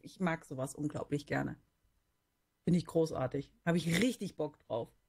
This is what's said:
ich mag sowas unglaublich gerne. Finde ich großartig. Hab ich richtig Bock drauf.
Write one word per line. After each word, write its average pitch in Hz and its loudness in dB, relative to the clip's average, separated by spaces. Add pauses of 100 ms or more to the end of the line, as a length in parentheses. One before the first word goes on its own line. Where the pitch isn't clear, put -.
ich - -18
mag 165 0
sowas 131 -6
unglaublich 147 -4
gerne. 139 -2 (1120)
Finde 175 4
ich - -2
großartig. 147 0 (140)
Hab 165 4
ich 170 2
richtig 226 0
Bock 151 -4
drauf. - -6 (200)